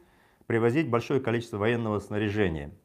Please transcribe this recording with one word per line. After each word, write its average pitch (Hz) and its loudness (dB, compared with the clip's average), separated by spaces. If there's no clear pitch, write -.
привозить 117 2
большое 120 0
количество 117 -2
военного 110 0
снаряжения. 101 -2